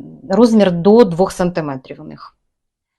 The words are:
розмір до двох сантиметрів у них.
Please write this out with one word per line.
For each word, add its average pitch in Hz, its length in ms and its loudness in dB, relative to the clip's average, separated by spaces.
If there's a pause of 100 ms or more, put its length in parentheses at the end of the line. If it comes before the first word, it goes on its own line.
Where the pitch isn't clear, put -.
(300)
розмір 208 420 2
до 202 320 2
двох 180 280 -2
сантиметрів 156 720 -8
у - 20 -20
них. 151 340 -20 (600)